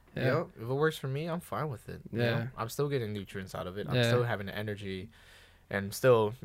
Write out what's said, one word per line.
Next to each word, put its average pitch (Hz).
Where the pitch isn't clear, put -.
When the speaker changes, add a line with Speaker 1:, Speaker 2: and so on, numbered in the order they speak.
Speaker 1:
Yeah. 127
Speaker 2:
You 131
know, 165
if -
it 131
works 156
for 139
me, 143
I'm 170
fine 139
with -
it. 87
You 113
Speaker 1:
Yeah. 120
Speaker 2:
know? 117
I'm 113
still 143
getting 117
nutrients 95
out 90
of 92
it. 101
I'm 131
Speaker 1:
Yeah. 127
Speaker 2:
still 123
having 104
the 87
energy 101
and 98
still, 113